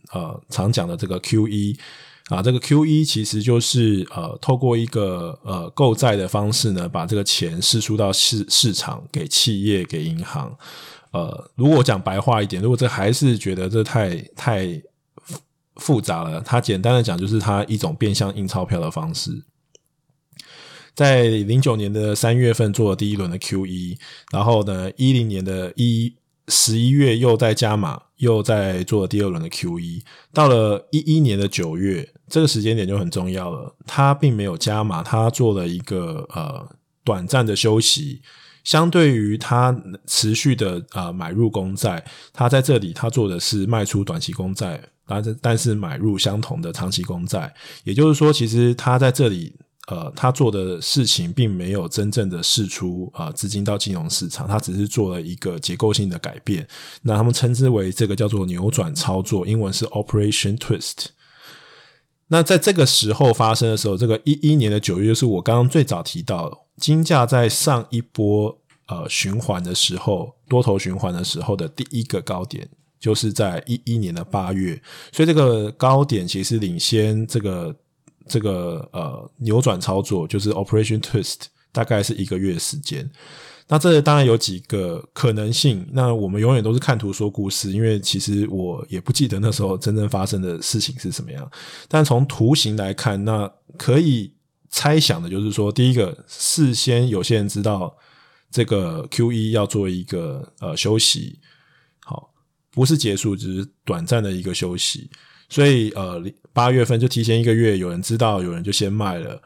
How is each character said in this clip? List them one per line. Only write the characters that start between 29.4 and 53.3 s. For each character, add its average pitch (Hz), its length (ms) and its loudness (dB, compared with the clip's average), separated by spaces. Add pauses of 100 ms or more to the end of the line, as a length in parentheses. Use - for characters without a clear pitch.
的 80 60 -8
Q 85 320 -6
E。 85 240 -10 (300)
到 156 120 6
了 110 440 4
一 151 80 2 (180)
一 160 40 4
年 113 180 2
的 101 100 0
九 85 300 -6
月， 92 280 -2 (220)
这 160 140 2
个 156 40 4
时 127 140 0
间 110 160 0
点 101 100 -2
就 98 120 -2
很 90 120 -4
重 92 200 -4
要 92 200 -6
了， - 240 -12 (120)
它 139 260 2
并 143 220 2
没 104 100 -2
有 95 100 -2
加 104 300 -2
码， 90 180 -4
它 113 280 2
做 117 240 2
了 90 120 -2
一 87 120 -4
个， 85 560 -6
呃， - 340 -8 (340)
短 92 240 -2
暂 127 200 2
的 104 100 0
休 110 240 4
息。 - 400 0 (440)
相 160 260 4
对 160 260 6
于 104 220 0
它 123 360 2 (320)
持 - 280 0
续 131 200 2
的， 90 380 -4
呃， 90 180 -6
买 87 200 -8
入 110 180 2
公 95 260 -4
债， 98 300 -4 (300)
它 120 120 2
在 131 140 4
这 131 160 4
里 98 160 -2
它 117 160 -4
做 117 180 2
的 87 140 -4
是 98 260 -2
卖 113 160 0
出 98 220 0
短 - 160 -6
期 - 100 -8
公 95 220 -6
债， 90 260 -6 (280)
但 104 180 -4
是， 110 160 -6
但 117 160 2
是 113 180 0
买 92 220 -6
入 101 220 0
相 101 200 0
同 82 220 -6
的 82 100 -6
长 90 200 -6
期 90 120 -2
公 87 220 -6
债。 90 300 -6 (300)
也 98 100 -2
就 147 140 6
是 151 60 6
说， 151 160 4
其 135 160 2
实 120 280 4
它 123 240 2
在 131 120 4
这 127 200 2
里， 87 260 -8 (300)
呃， 85 280 -10
他 127 160 0
做 127 200 2
的 92 320 -4
事 127 240 0
情 87 260 0
并 117 180 2
没 90 200 -4
有 95 180 -2
真 104 240 -2
正 104 160 0
的 87 140 -6
释 104 240 0
出， 90 500 -6
呃， 80 160 -8